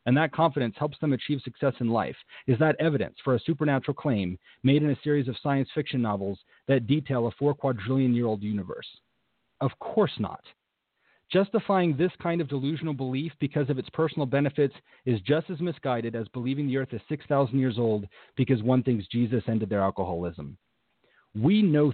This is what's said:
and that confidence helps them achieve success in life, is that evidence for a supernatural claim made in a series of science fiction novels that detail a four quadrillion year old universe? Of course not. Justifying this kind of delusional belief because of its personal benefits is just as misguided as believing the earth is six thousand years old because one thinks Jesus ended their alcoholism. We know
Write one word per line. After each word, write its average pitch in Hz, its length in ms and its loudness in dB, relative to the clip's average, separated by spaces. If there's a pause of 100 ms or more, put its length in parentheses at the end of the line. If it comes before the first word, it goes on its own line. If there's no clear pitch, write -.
and 123 100 4
that 151 160 2
confidence 139 460 0
helps 147 220 -4
them 151 120 0
achieve 131 300 -2
success 127 400 -2
in 117 80 0
life, 101 260 0 (320)
is 120 120 4
that 160 200 4
evidence 143 420 0
for 127 140 2
a 113 60 0
supernatural 143 540 0
claim 98 440 -2 (240)
made 139 180 6
in 147 100 2
a 135 120 -2
series 147 240 0
of 120 160 -6
science 139 320 0
fiction 139 260 -2
novels 101 380 -2 (300)
that 127 180 2
detail 131 400 0
a 110 40 -2
four 143 220 0
quadrillion 127 600 0
year 120 140 2
old 107 140 -2
universe? 104 460 -6 (720)
Of 131 200 0
course - 400 0
not. 101 200 -6 (920)
Justifying 190 640 2
this 160 180 0 (100)
kind 170 160 0
of 151 80 -2
delusional 143 460 -4
belief 135 460 -4
because 143 300 -2
of 139 80 0
its 123 120 -8
personal 160 360 -2
benefits 139 480 0 (320)
is 117 160 2
just 147 280 0
as 165 100 -8
misguided 123 560 -4
as 110 140 -6
believing 135 360 -4
the 135 120 0
earth 131 160 -4
is 110 160 -8
six 147 180 -8
thousand 139 320 2
years 127 180 0
old 110 300 0 (300)
because 123 260 2
one 127 200 4
thinks 113 240 0
Jesus 117 400 0
ended 110 220 -2
their 101 140 2
alcoholism. 87 760 -4 (760)
We 170 260 4
know 151 320 4